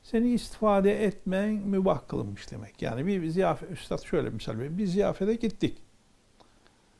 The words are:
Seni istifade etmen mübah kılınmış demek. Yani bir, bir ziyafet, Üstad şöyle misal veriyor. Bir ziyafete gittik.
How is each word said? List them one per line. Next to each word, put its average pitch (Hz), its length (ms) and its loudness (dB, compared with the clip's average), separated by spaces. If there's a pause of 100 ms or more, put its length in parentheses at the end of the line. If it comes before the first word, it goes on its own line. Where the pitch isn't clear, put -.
Seni 240 280 2
istifade 208 720 4
etmen 196 480 0
mübah 190 560 2
kılınmış - 420 -6
demek. 107 320 -12
Yani 127 240 -2
bir, 196 160 0
bir 160 60 -2
ziyafet, 170 420 0
Üstad - 340 -6
şöyle 135 260 0
misal 113 280 -6
veriyor. 151 200 -6
Bir 214 80 0
ziyafete 190 480 2
gittik. - 440 -2 (1200)